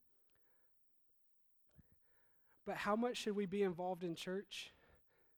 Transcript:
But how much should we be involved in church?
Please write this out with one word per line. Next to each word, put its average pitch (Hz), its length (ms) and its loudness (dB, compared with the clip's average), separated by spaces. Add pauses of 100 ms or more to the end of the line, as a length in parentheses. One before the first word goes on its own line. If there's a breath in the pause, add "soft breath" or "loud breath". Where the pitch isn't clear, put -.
(2750 soft breath)
But 185 120 -4
how 208 180 2
much 240 220 2
should 208 180 0
we 202 100 2
be 196 180 2
involved 180 400 0
in 170 120 -2
church? - 560 -6 (680 soft breath)